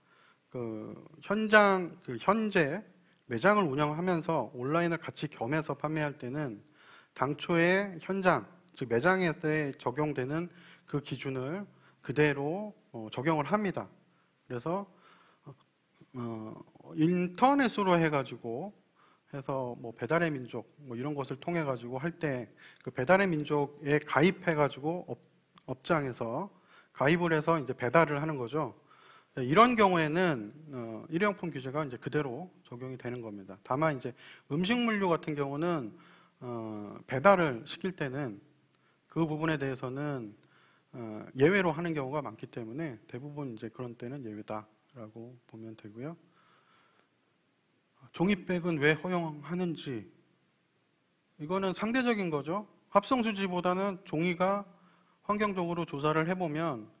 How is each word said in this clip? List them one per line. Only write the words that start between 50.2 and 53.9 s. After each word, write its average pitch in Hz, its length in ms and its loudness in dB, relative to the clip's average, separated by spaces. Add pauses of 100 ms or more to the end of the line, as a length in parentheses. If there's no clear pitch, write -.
이거는 185 340 -2
상대적인 226 580 0
거죠. 156 360 -2 (220)
합성수지보다는 196 1160 0